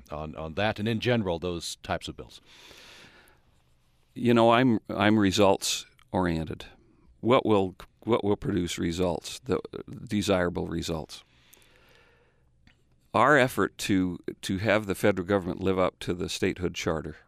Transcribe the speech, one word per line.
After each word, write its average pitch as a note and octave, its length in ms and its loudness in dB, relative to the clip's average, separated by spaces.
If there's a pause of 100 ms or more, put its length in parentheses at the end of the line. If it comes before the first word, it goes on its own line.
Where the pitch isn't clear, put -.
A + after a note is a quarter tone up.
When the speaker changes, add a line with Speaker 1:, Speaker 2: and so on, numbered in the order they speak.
(120)
Speaker 1:
on, D#2 240 -10
on D#2+ 180 -10
that, G2+ 240 -2
and G#2 80 -4
in A2+ 140 -2
general, G#2 380 0
those E2+ 440 -6
types - 260 -6
of D#2+ 80 -10
bills. - 260 -18 (1700)
Speaker 2:
You A#2+ 200 2
know, A#2 160 6
I'm, A#2 300 4 (100)
I'm G2+ 280 4
results G2 680 4 (260)
oriented. E2 540 -2 (540)
What A2 260 2
will, F#2+ 280 2 (260)
what - 220 0
will G2+ 140 0
produce F2+ 420 -4
results, F2 640 -4
the - 160 -2 (460)
desirable F2+ 640 0
results? E2 560 -8 (1900)
Our B2+ 260 6
effort B2 400 2
to, F#2 400 0 (240)
to F#2+ 160 -4
have G#2+ 280 2
the F#2+ 80 -2
federal F#2+ 320 0
government F#2 360 0
live F#2 160 0
up F2+ 220 0
to - 140 -4
the F2 140 -6
statehood F2+ 460 -4
charter D#2+ 420 -4 (120)